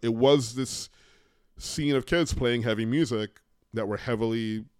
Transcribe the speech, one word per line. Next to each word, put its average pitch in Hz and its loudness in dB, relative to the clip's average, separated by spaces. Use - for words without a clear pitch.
it 117 0
was 127 4
this - -8
scene 143 -2
of 127 0
kids 165 2
playing 120 0
heavy 113 0
music 117 -2
that 110 -4
were 101 -4
heavily 113 -4